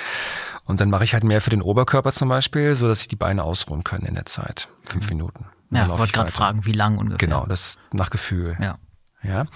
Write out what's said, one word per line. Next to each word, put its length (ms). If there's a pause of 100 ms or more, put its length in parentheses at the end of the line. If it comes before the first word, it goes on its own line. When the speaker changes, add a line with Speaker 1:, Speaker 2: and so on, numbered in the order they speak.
(640)
Speaker 1:
Und 160
dann 80
mache 160
ich 80
halt 100
mehr 200
für 80
den 100
Oberkörper 520
zum 180
Beispiel, 440
so 140
dass 120
sich 80
die 80
Beine 280
ausruhen 400
können 220
in 80
der 100
Zeit. 440 (160)
Fünf 260
Speaker 2:
Mhm. 80
Speaker 1:
Minuten. 260 (260)
Speaker 2:
Ja, 100
Speaker 1:
Dann 80
laufe 120
Speaker 2:
wollte 100
Speaker 1:
ich 40
Speaker 2:
grad 140
Speaker 1:
weiter. 80
Speaker 2:
fragen, 280
wie 80
lang 240
ungefähr? 220
Speaker 1:
Genau, 260
das 340 (140)
nach 160
Gefühl. 500
Speaker 2:
Ja. 200 (460)
Speaker 1:
Ja, 300